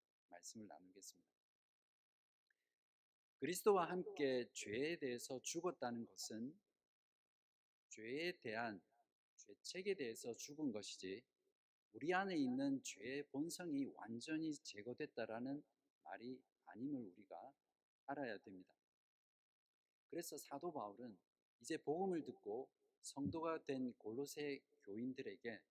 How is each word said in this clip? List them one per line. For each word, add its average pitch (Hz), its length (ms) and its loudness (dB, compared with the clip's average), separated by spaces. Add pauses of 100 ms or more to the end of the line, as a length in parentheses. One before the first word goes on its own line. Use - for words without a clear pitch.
(300)
말씀을 95 380 -10
나누겠습니다. 90 640 -16 (2000)
그리스도와 180 500 6
함께 143 640 4
죄에 139 440 0
대해서 127 440 -2
죽었다는 127 640 0
것은 117 540 -6 (1300)
죄에 139 540 0
대한 110 400 -2 (560)
죄책에 185 580 -2
대해서 120 400 -2
죽은 147 360 0
것이지 101 520 -4 (720)
우리 139 200 2
안에 190 240 4
있는 135 460 4
죄의 135 460 -4
본성이 156 560 0 (100)
완전히 156 600 0
제거됐다라는 120 1080 -2 (400)
말이 107 380 -8 (240)
아님을 127 360 -2
우리가 98 520 -10 (540)
알아야 135 320 -2
됩니다. 95 320 -14 (1400)
그래서 160 280 -6
사도 143 340 -6
바울은 110 460 -6 (440)
이제 156 160 0
복음을 180 460 4
듣고 117 460 -4 (320)
성도가 160 640 0
된 131 320 0
골로새 139 640 -2 (220)
교인들에게 113 880 -2